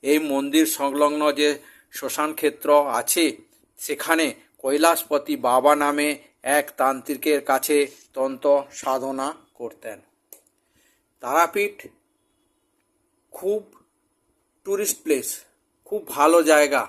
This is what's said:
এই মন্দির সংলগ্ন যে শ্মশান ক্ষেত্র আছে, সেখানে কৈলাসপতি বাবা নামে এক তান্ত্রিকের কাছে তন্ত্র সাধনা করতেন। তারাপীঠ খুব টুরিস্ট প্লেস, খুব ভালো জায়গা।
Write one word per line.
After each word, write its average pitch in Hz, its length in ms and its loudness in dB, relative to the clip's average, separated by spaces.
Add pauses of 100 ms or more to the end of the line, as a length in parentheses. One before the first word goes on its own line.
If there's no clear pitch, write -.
এই 147 160 2 (120)
মন্দির 143 340 2 (120)
সংলগ্ন 147 460 0 (160)
যে 147 100 2 (440)
শ্মশান 151 400 -4
ক্ষেত্র 147 360 -4 (220)
আছে, 156 340 0 (540)
সেখানে 160 460 -2 (360)
কৈলাসপতি 147 720 0 (140)
বাবা 127 280 4
নামে 147 340 0 (480)
এক 143 80 0 (120)
তান্ত্রিকের 135 720 -2
কাছে 139 280 0 (360)
তন্ত্র 135 360 -4 (300)
সাধনা 135 480 -4 (260)
করতেন। 110 440 -14 (1300)
তারাপীঠ 170 520 0 (1600)
খুব 208 280 -4 (1040)
টুরিস্ট 196 380 -4
প্লেস, 139 240 -2 (580)
খুব 208 220 -6
ভালো 156 360 4
জায়গা। 147 460 4